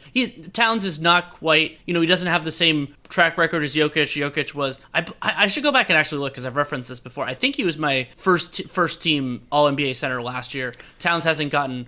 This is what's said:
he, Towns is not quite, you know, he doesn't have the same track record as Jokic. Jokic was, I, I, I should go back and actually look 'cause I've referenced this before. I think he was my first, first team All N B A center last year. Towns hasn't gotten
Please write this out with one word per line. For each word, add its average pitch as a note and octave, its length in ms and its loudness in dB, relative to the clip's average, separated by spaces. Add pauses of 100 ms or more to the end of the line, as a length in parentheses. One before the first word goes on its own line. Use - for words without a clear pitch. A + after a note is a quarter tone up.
(120)
he, A#3+ 160 0
Towns G#3+ 560 -2
is D#3+ 160 -4
not F3 300 4
quite, D#3 560 2
you F3 80 -2
know, E3+ 80 2
he E3 40 4
doesn't F3+ 220 2
have E3 160 0
the D#3+ 80 -4
same D#3 420 2 (140)
track E3+ 300 2
record E3 240 2
as C#3+ 140 -2
Jokic. D3+ 420 0
Jokic C#3+ 360 -4
was, C3+ 240 -4 (140)
I, D#3 80 -2 (220)
I, G3+ 220 0
I - 20 6
should A3 160 -2
go D4 80 0
back B3 180 2
and F3 80 2
actually D3+ 220 0
look C#3 160 -6
'cause B2+ 120 -8
I've B2 100 -8
referenced C#3+ 320 -2
this B2+ 100 -10
before. C3 260 -10
I B2+ 100 -6
think C4 200 -2
he - 80 -4
was E3 160 0
my C3+ 380 0
first, - 540 0
first - 320 -2
team C3+ 400 0 (100)
All D3 160 6
N C#3 80 0
B C#3 140 -2
A C3 40 -4
center B2+ 280 -4
last B2 320 -8
year. B2+ 200 -6 (240)
Towns E3+ 260 0
hasn't D3+ 280 0
gotten C3 360 -2